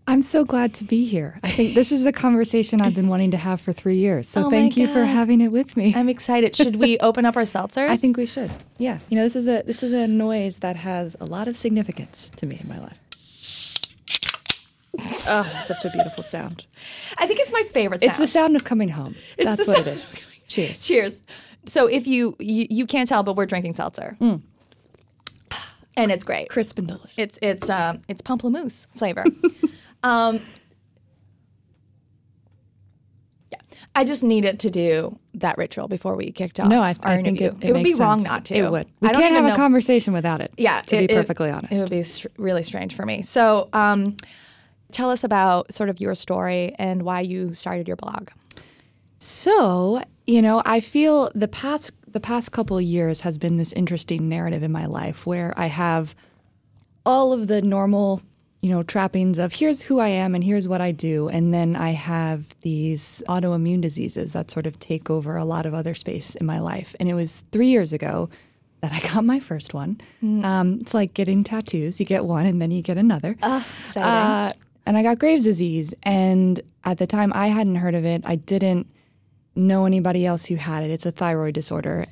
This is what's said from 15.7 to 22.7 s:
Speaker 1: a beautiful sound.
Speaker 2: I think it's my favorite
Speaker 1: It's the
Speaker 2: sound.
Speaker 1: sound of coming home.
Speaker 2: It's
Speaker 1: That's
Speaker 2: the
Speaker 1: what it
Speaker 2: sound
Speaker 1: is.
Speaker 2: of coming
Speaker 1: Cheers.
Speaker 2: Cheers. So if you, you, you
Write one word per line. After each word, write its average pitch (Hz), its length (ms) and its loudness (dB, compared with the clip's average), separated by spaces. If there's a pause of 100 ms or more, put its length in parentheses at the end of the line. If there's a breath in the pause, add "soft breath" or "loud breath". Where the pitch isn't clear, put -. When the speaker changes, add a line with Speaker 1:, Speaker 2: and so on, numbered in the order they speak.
Speaker 1:
a - 60 -4
beautiful - 340 -4
sound. - 420 -10 (500 loud breath)
Speaker 2:
I 339 100 0
think 427 120 0
it's 523 140 0
my 453 100 0 (100)
favorite 208 300 0
Speaker 1:
It's - 160 4
the 302 80 2
Speaker 2:
sound. 320 260 4
Speaker 1:
sound 294 40 6
of 262 80 0
coming 214 240 0
home. 147 260 -8 (240 loud breath)
Speaker 2:
It's 349 80 2
Speaker 1:
That's 220 180 0
Speaker 2:
the 427 80 0
Speaker 1:
what - 80 8
it - 40 -2
Speaker 2:
sound 285 120 -6
Speaker 1:
is. - 180 -12
Speaker 2:
of - 60 -14
coming - 180 -20 (100)
Speaker 1:
Cheers. - 380 -4
Speaker 2:
Cheers. 214 360 0 (440 loud breath)
So 262 200 4
if 247 220 0
you, 247 320 2
you, 220 280 -2
you 226 180 -2